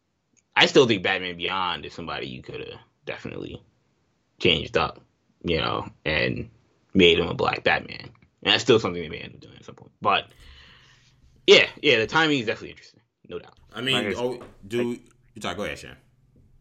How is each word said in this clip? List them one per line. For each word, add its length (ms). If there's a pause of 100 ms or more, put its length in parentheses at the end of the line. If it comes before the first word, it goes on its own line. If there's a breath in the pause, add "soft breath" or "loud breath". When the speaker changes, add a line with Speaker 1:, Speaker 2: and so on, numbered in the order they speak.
(580)
Speaker 1:
I 100
still 220
think 160
Batman 320
Beyond 500
is 80
somebody 320
you 160
could 180
have 200 (260)
definitely 560 (760)
changed 360
up, 240 (440)
you 140
know, 300 (160)
and 460 (420)
made 280
him 80
a 60
black 280
Batman. 480 (320)
And 100
that's 120
still 160
something 200
they 80
may 100
end 180
up 40
doing 160
at 80
some 120
point. 160 (100)
But, 240 (1200 soft breath)
yeah, 200 (140)
yeah, 200
the 80
timing 320
is 60
definitely 240
interesting. 300 (280)
No 100
doubt. 160 (180)
Speaker 2:
I 80
mean, 140 (120)
Speaker 3:
Like 100
I 40
Speaker 2:
oh, 200 (260)
do, 240
Speaker 3:
like 100 (340)
Speaker 2:
you 80
talk, 140
go 80
ahead, 140
Shan. 180 (640)